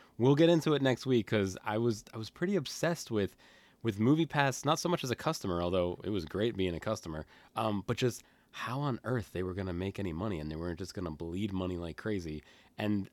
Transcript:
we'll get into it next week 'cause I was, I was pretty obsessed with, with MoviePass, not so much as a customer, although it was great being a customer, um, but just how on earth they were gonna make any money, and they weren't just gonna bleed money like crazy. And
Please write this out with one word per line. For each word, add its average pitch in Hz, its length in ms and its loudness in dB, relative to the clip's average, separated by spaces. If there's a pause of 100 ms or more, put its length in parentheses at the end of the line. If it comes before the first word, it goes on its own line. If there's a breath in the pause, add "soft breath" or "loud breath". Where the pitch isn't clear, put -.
(180 soft breath)
we'll 131 180 6
get 165 140 8
into 160 240 6
it 139 80 2
next 131 240 2
week 123 220 4
'cause 98 360 2
I 107 140 -2
was, 117 260 0 (100)
I 113 40 -10
was 110 140 -8
pretty 190 240 -2
obsessed 160 560 -2
with, 101 240 0 (480 soft breath)
with 104 160 -2
MoviePass, 143 640 4
not 156 140 4
so 175 100 0
much 170 140 0
as 127 80 -2
a 113 40 0
customer, 92 460 -2
although 87 420 0
it 92 60 -4
was 98 160 0
great 98 320 -2
being 92 160 2
a 82 60 -4
customer, 80 460 -6 (300 soft breath)
um, 107 300 0
but 120 120 -2
just - 260 -2 (260 soft breath)
how 123 300 -8
on 143 240 -2
earth 120 300 -2
they 90 100 -2
were 92 100 -4
gonna 92 200 -4
make 95 260 -4
any 95 140 -2
money, 92 260 -4
and 76 100 -6
they 78 60 -6
weren't 82 240 -4
just 95 160 -8
gonna 90 160 -6
bleed 85 420 -4
money 92 240 -2
like 85 200 -8
crazy. 87 440 -4 (360 soft breath)
And 107 360 -2